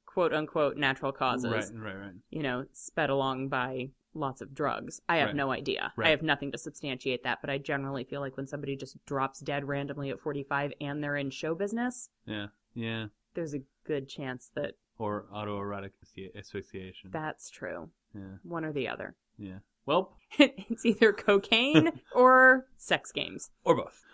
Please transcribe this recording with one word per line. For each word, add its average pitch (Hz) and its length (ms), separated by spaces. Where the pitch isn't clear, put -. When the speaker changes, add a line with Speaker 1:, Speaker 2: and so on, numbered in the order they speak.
Speaker 1:
quote-unquote 151 720
natural 135 360
causes. 117 600
Speaker 2:
Right, 113 80
right, - 40
right. 98 160
Speaker 1:
You 156 120
know, 127 300
sped - 380
along 135 380
by 131 420
lots 139 280
of 135 120
drugs. 127 560
I 170 100
have 135 100
Speaker 2:
Right. 120 80
Speaker 1:
no 139 160
idea. - 440
Speaker 2:
Right. 117 120
Speaker 1:
I - 20
have 147 120
nothing 147 280
to - 80
substantiate 131 640
that, 123 180
but 143 80
I 139 100
generally 139 440
feel 139 180
like 135 160
when 139 120
somebody 143 260
just 135 220
drops 135 320
dead 143 300
randomly 143 420
at 127 100
forty-five 143 600
and 147 220
they're 143 140
in 139 140
show 160 240
business, 226 560
Speaker 2:
Yeah, 104 220
yeah. 113 320
Speaker 1:
there's 160 200
a 139 60
good 143 220
chance 131 480
that 143 180
Speaker 2:
Or 104 340
autoerotic 101 600
asphy-, 95 320
asphyxiation. 95 760
Speaker 1:
That's - 380
true. 87 400
Speaker 2:
Yeah. 98 300
Speaker 1:
One 170 220
or 156 80
the 135 160
other. - 260
Speaker 2:
Yeah. 95 200
Well. 175 360
Speaker 1:
<laughs> - 160
It's - 480
either 220 260
cocaine 240 800
Speaker 2:
<laughs> - 120
Speaker 1:
or 254 520
sex - 360
games. - 380
Speaker 2:
Or 170 120
both. - 260